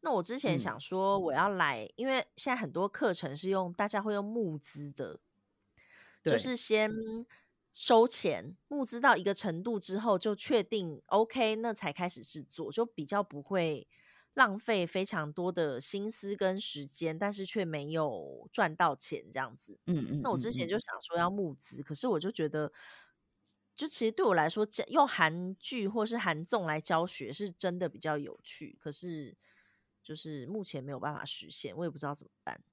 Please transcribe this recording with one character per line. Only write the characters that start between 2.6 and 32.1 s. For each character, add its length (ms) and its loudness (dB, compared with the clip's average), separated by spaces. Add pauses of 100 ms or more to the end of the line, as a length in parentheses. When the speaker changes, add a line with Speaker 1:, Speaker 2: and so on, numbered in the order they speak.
Speaker 1:
多 160 0
课 260 2
程 220 -4
是 140 -4
用， 220 0
大 140 0
家 160 0
会 120 0
用 100 0
募 340 -2
资 340 -10
的。 280 -8 (1040)
就 120 6
是 200 2
先 340 4
Speaker 2:
对。 360 -6 (480)
Speaker 1:
收 340 8
钱， 480 0 (100)
募 180 -2
资 160 -6
到 160 8
一 60 -2
个 100 2
程 300 -2
度 160 0
之 220 -2
后 180 4
就 160 0
确 300 2
定 420 -4
OK， 500 4
那 160 -2
才 200 -4
开 160 -2
始 140 -8
制 200 -8
作， 300 -8
就 120 2
比 220 -8
较 160 0
不 180 -6
会 460 0 (480)
浪 240 6
费 260 2
非 200 0
常 280 -4
多 200 0
的 280 0
心 300 -4
思 240 -4
跟 260 0
时 260 -6
间， 300 -4
但 160 -2
是 140 -4
却 180 -2
没 260 -4
有 600 -2
赚 220 2
到 220 4
钱 340 -8
这 80 -6
样 180 -6
子。 300 -18
Speaker 2:
嗯， 240 0
嗯， 140 -2
Speaker 1:
那 60 0
我 60 2
之 140 0
前 180 -2
就 80 0
想 160 -4 (100)
说 140 -6
要 140 2
募 240 -4
资， 260 -12
Speaker 2:
嗯， 20 -6
嗯。 20 -6
Speaker 1:
可 100 -8
是 140 -2
我 100 2
就 140 -2
觉 160 0
得， 240 -2 (1040)
就 100 -6
其 180 0
实 60 4
对 160 2
我 80 6
来 160 6
说， 160 0
教， 220 -2
用 180 6
韩 500 2
剧 300 -4
或 180 0
是 140 -2
韩 260 0
综 220 0
来 140 0
教 260 2
学 260 -8
是 160 -6
真 300 -2
的 100 0
比 120 -10
较 180 -2
有 240 -8
趣， 380 -14
可 100 -10
是 460 -6 (680)
就 140 -12
是 320 -8
目 160 -6
前 180 -8
没 80 -10
有 80 -6
办 160 -4
法 100 -8
实 240 -10
现， 280 -8
我 80 -4
也 60 -2
不 60 -14
知 80 -10
道 80 -2